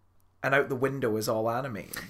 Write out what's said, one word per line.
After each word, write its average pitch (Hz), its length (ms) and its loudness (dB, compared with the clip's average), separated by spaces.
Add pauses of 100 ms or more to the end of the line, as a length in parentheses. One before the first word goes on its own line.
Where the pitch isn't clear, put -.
(440)
and 135 120 2
out 143 140 4
the 139 60 -2
window 127 420 2
is 107 120 0
all 110 200 2
animated. 117 600 -4